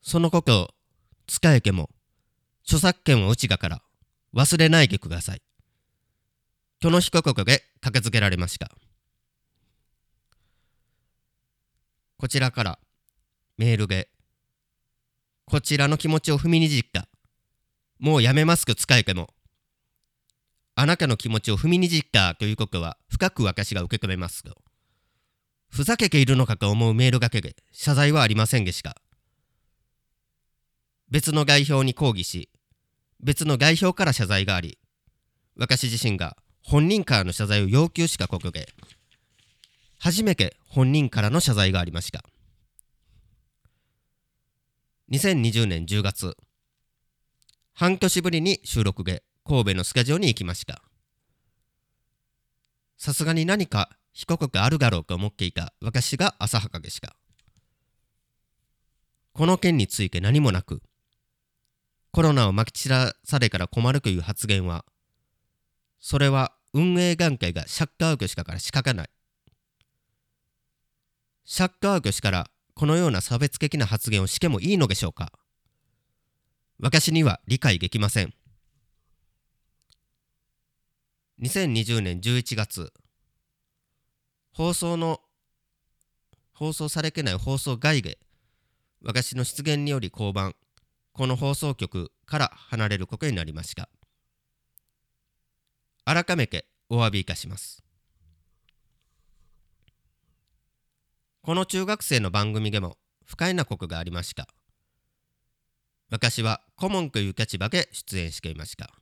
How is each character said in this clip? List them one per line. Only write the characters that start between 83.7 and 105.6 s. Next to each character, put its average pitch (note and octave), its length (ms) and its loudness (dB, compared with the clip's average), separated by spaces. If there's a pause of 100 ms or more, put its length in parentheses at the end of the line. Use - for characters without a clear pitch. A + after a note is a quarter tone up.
放 E3+ 200 -2
送 E3+ 240 -4
の、 E3 240 -4 (1300)
放 D#3 220 -6
送 D3+ 160 -8
さ D3+ 140 -4
れ D#3 80 -4
て D#3+ 100 -8
な A2 120 -2
い - 20 -2
放 C3 240 -4
送 B2+ 180 -6
外 D3 240 0
で、 D#2 160 -10 (840)
私 B2+ 340 -4
の B2+ 60 -2
出 - 180 -8
現 D3 220 -2
に D3 80 -4
よ C3+ 80 -2
り A2 100 -6
降 G#2 200 -6
板、 G2 260 -4 (640)
こ C3 80 -4
の B2+ 100 -2
放 C#3 200 -4
送 C#3+ 180 -6
局 - 380 -8 (160)
か D3+ 100 -6
ら D3+ 160 -2
離 A2 360 -6
れ G2+ 100 -2
る F#2 80 -8
こ A2 100 -16
と - 80 -8
に C3+ 100 -4
な E2+ 80 -6
り D#2 80 -10
ま D#2+ 120 -12
し - 120 -14
た。 - 140 -14 (2250)
改 F3 300 0
め C#3+ 100 0
て - 220 -10 (220)
お A#2 120 0
詫 A2+ 80 2
び G2+ 100 -2
い F#2 60 -6
た - 80 -6
し - 140 -10
ま F#2+ 100 -12
す。 - 260 -18 (3500)
こ D#3+ 140 -4
の F#3 100 0
中 F#3+ 200 -4
学 G#3 180 -4
生 B2+ 160 0
の G2+ 100 -2
番 G#2 240 -2
組 G#2+ 160 -2
で G#2 100 -2
も F2+ 180 -8 (280)
不 - 100 -20
快 F3+ 200 -2
な E3 100 -2
こ F#2+ 120 -10
と F2+ 100 -12
が E2 100 -10
あ E2 60 -8
り F2 80 -10
ま F2 100 -8
し - 140 -12
た。 - 120 -14 (1600)